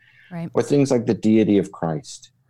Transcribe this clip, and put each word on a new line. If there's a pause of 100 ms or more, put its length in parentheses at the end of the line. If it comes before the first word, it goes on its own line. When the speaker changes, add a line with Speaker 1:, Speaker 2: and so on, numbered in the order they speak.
(300)
Speaker 1:
Right.
Speaker 2:
Or
things
like
the
deity
of
Christ, (180)